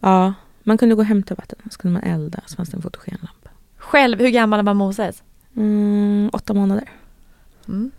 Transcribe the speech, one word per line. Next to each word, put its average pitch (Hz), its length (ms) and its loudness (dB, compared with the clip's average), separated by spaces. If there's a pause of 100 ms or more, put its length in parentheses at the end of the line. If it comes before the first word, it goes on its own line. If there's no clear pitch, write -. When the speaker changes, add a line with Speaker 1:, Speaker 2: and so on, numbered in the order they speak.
Speaker 1:
Ja. 190 340 4 (280)
Man 220 160 2
kunde 233 160 6
gå 214 60 2
och 214 60 2
hämta 202 280 -2
vatten, - 240 -14 (120)
så - 80 -20
kunde 180 220 -2
man - 120 -4
elda, 160 340 -6
så - 100 -16
fanns 175 140 -8
det - 60 -12
en 165 60 -10
fotogenlampa. - 680 -16 (280)
Speaker 2:
Själv, 247 420 2
hur 247 80 4
gammal 220 360 2
var 202 100 2
Moses? 196 480 -2 (340)
Speaker 1:
Mm, 208 760 0
åtta 208 220 -6
månader. 202 300 0 (840)
Speaker 2:
Mm. 220 300 -8